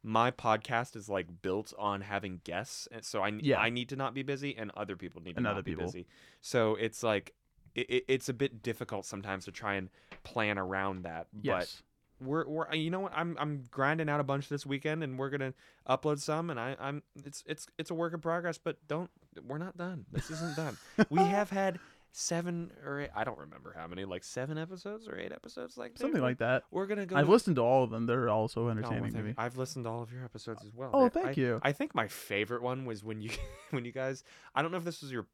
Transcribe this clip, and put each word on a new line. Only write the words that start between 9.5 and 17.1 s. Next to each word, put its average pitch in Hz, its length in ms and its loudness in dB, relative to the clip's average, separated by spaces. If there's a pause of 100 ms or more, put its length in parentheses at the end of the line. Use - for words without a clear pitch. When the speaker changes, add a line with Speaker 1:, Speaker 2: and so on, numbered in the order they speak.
Speaker 1:
try 101 220 -2
and 95 140 -4 (340)
plan 104 340 0
around 95 460 0
that. 82 300 -6
But 104 120 -8
Speaker 2:
Yes. 90 360 0 (380)
Speaker 1:
we're, 139 260 0
we're, 156 240 -2
uh, - 60 -2
you 160 160 2
know 185 100 0
what? 185 140 -4
I'm, 170 240 0
I'm 147 320 -2
grinding 151 380 2
out 147 100 2
a 147 60 2
bunch 139 240 0
this 143 160 -2
weekend, 147 360 0
and 131 160 -4
we're 135 120 -2
gonna 131 240 -2 (360)
upload 143 300 4
some. 160 300 0
And 131 100 -4
I, 127 180 -2
I'm, 139 260 -6 (220)